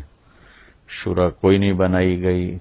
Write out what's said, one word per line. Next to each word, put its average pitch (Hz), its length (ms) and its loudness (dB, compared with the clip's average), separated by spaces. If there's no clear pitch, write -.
شورا 90 400 -2
کوئی 95 300 2
نہیں 98 140 0
بنائی 92 500 0
گئی، 90 380 -2